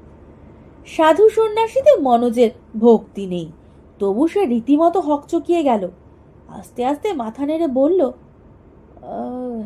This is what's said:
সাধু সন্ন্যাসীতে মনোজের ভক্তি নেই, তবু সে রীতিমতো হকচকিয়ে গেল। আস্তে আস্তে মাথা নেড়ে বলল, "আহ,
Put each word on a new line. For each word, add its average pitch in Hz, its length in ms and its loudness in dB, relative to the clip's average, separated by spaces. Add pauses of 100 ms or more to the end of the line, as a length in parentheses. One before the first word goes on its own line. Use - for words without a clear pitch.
(880)
সাধু 320 420 4
সন্ন্যাসীতে 453 720 2
মনোজের 240 500 2 (280)
ভক্তি 220 480 2
নেই, 175 260 -8 (460)
তবু 208 300 0
সে 403 160 -2
রীতিমতো 294 560 2
হকচকিয়ে 320 640 -2
গেল। 214 260 0 (600)
আস্তে - 360 -12
আস্তে 294 280 -4
মাথা 247 340 -8
নেড়ে 320 200 -2
বলল, 294 400 0
"আহ, - 1600 -14